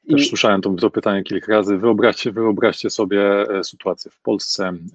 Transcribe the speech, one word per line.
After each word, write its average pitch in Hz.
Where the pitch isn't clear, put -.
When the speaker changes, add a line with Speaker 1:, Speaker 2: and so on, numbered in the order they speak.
Speaker 1:
Też 143
Speaker 2:
I 143
Speaker 1:
słyszałem 101
tą, 95
to 101
pytanie 98
kilka 101
razy. 101
Wyobraźcie, 113
wyobraźcie 110
sobie, 101
e, 95
sytuację -
w -
Polsce. 95